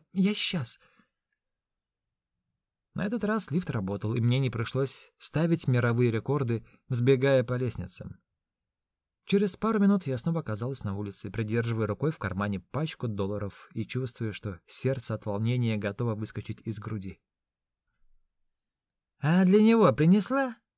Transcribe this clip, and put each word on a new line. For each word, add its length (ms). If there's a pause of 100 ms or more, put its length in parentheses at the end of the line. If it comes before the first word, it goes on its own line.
(140)
Я 200
щас». 460 (2250)
На 120
этот 180
раз 280
лифт 180
работал, 460
и 60
мне 180
не 100
пришлось 680
ставить 500
мировые 440
рекорды, 540 (220)
взбегая 560
по 120
лестницам. 600 (1120)
Через 280
пару 220
минут 280
я 100
снова 220
оказалась 440
на 140
улице, 320
придерживая 560
рукой 240
в 80
кармане 420
пачку 480
долларов 640
и 120
чувствуя, 460
что 340
сердце 480
от 140
волнения 500
готово 380
выскочить 500
из 140
груди. 400 (2000)
«А 260
для 160
него 320
принесла?» 640 (220)